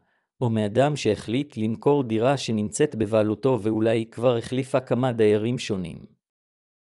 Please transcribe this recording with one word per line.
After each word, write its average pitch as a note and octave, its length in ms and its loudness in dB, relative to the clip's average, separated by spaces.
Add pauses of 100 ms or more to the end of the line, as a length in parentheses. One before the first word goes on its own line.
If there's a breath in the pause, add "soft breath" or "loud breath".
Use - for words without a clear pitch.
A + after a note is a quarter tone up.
(400)
או B2 100 0
מאדם A2+ 460 2
שהחליט A2+ 600 -2
למכור A2+ 460 0
דירה A#2 340 0
שנמצאת A2+ 580 -2
בבעלותו A2 680 0
ואולי A2 480 0
כבר A#2+ 260 0
החליפה B2+ 440 -4
כמה B2+ 320 -2
דיירים A2 460 2
שונים. F#2 480 -8 (920)